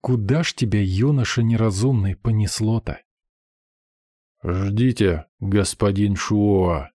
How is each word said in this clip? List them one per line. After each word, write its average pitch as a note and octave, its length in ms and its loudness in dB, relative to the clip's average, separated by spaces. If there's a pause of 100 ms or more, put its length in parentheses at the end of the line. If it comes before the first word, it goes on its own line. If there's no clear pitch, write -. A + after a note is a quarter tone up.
"Куда B2+ 420 0
ж - 100 -6
тебя, G#2 300 0
юноша A#2+ 580 0
неразумный, A2 760 0
понесло-то?" A2 800 -2 (1400)
"Ждите, G2+ 840 0 (120)
господин G2+ 760 0
Шуоа". G2 800 0